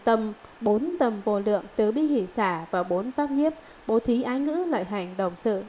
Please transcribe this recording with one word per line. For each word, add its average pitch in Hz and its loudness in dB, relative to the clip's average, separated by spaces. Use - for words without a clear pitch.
tâm, 220 2
bốn 233 2
tâm 226 0
vô 208 0
lượng, 208 0
từ 214 2
bi 285 2
hỷ 277 2
xả 175 -2
và 180 0
bốn 185 -2
pháp 294 -2
nhiếp, 294 2
bố 226 4
thí, 240 2
ái 247 -2
ngữ, 311 0
lợi 208 0
hành, 185 -6
đồng 180 -2
sự 202 0